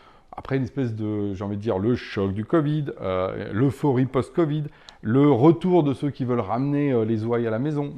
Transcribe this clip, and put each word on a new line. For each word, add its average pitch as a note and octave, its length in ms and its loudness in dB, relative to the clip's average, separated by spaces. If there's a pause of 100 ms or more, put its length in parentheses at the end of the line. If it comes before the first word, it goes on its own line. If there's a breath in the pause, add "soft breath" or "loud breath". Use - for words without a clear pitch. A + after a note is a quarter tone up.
(360 loud breath)
après - 200 -4
une C3 80 -2
espèce A#2 320 -4
de, G#2 380 -2
j'ai G2 100 -8
envie G#2 120 -4
de G#2 60 -8
dire, G#2+ 160 0
le A#2 160 2
choc G2 380 -2
du G#2+ 120 -4
covid, D3+ 420 0 (140)
euh, G2+ 520 -4
l'euphorie C3 540 2
post-covid, D3+ 580 0 (380 loud breath)
le C#3 280 4
retour E3 540 4
de C#3 100 0
ceux D3 160 -4
qui B2+ 140 -6
veulent A#2+ 160 0
ramener, C#3 500 -2
euh, A2+ 140 2
les A2 200 0
ouailles A#2 220 0
à A2+ 40 -2
la A2 100 -2
maison, D3 380 -4